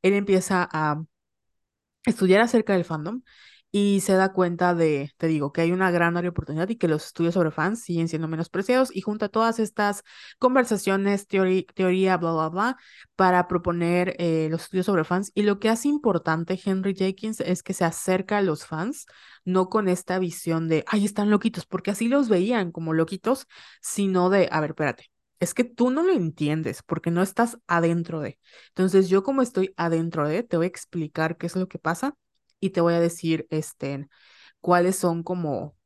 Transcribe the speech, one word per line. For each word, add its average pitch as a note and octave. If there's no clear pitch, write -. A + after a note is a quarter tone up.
él F#3+
empieza F#3+
a D#3
estudiar G3
acerca A3+
del F3+
fandom E3+
y G3+
se G3
da F#3+
cuenta F3
de, D3+
te E3
digo, D3
que E3
hay E3
una F#3
gran E3+
área E3+
de F3+
oportunidad E3
y A3+
que F#3
los D#3
estudios E3+
sobre E3
fans F#3
siguen E3
siendo D#3+
menospreciados, G3
y F#3+
junta G#3
todas A3+
estas G#3
conversaciones, G3+
teori-, F#3
teoría, F#3
bla, E3
bla, D#3+
bla, G#3
para F3+
proponer, F3
eh, D#3+
los E3
estudios F#3
sobre E3+
fans. F#3+
Y G#3
lo G3+
que A3
hace A3+
importante F#3
Henry F#3+
Jenkins F#3+
es -
que F#3+
se F3+
acerca F#3
a -
los D#3+
fans, F3+
no F#3
con G#3+
esta F#3
visión E3
de, D#3+
"Ay, G#3
están G#3
loquitos", G#3
porque F#3+
así A3+
los C#4
veían G3
como D#3+
loquitos, F#3
sino F#3
de, F#3+
"A D#3
ver, D3+
espérate, -
es F3
que B3
tú A#3+
no D4+
lo F#4
entiendes D#3
porque -
no E3+
estás A#3
adentro E3+
de". C#3
Entonces, F#3+
yo F#3+
como C4+
estoy F#3+
adentro E3
de, F3
te F3+
voy E3
a F#3
explicar D#3+
qué F3
es -
lo F#3
que -
pasa F3+
y F#3+
te F3+
voy E3+
a E3+
decir, E3
este, C#3+
cuáles F3
son E3+
como D3+